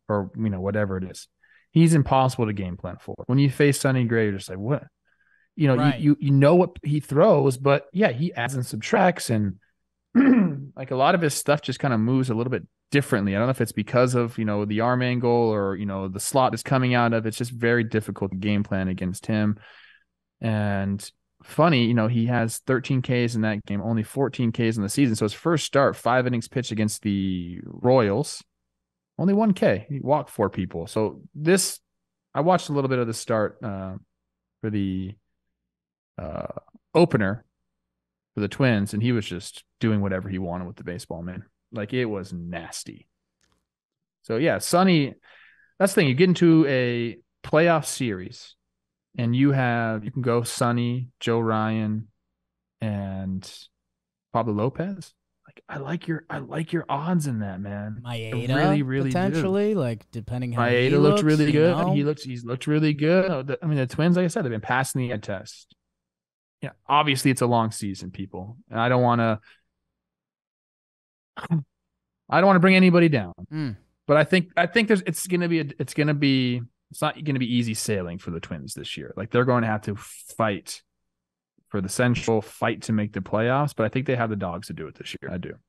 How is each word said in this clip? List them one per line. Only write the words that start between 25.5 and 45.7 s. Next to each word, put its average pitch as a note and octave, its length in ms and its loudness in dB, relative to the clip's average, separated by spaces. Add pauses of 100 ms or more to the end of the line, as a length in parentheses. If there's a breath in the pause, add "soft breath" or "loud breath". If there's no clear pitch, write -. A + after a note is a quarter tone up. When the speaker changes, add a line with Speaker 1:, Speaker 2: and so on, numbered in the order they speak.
Speaker 1:
start, C#3 300 2
five B2 300 0
innings A#2+ 220 -4
pitched A#2+ 240 -6
against G#2+ 300 -2
the F#2 640 -4
Royals, G#2+ 800 0 (760)
only F#3+ 160 2
one G#3+ 180 4
K. A#2+ 360 0
He C#3 120 -6
walked C#3 300 -2
four G#2 180 0
people. E2+ 380 -6
So G2+ 340 -2 (140)
this, E3+ 460 0 (540)
I C3+ 60 -2
watched F3 300 0
a - 20 -6
little C#3 160 0
bit C3 100 0
of A#2+ 80 0
the A2+ 80 -4
start, G#2+ 480 -2
uh, F#2+ 340 -8 (640)
for A2 80 -4
the, G2 440 -4 (1040)
uh, - 300 -10 (480)
opener A#2+ 500 2 (920)
for G#2+ 60 -4
the G2+ 80 0
Twins, G#2+ 460 0
and G#2 80 -2
he B2 100 0
was A2+ 140 -2
just - 360 -14 (180)
doing A2 200 2
whatever F#2+ 280 -4
he F#2 100 -6
wanted F2+ 280 -8
with F2 100 -16
the - 80 -18
baseball, E2+ 380 -12
man. F2+ 220 -12 (260)
Like, G#2 220 -10
it B2+ 140 -2
was F#2+ 260 -8
nasty. E2+ 760 -12 (1160)
So, A2+ 140 -6
yeah, C3 220 0
Sonny, E3+ 560 2 (640 soft breath)